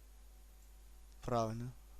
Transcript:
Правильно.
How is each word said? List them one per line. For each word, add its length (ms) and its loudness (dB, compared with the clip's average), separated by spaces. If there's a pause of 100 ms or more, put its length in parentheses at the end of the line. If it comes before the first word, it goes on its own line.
(1200)
Правильно. 520 6 (280)